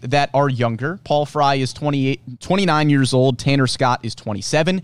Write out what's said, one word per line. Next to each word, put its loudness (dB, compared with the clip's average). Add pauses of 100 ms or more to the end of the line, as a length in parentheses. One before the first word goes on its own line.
that 2
are 2
younger. -4
Paul 0
Fry 2
is -2
twenty-eight, -4
twenty-nine 2
years 2
old. 2
Tanner 2
Scott 0
is -8
twenty-seven. -2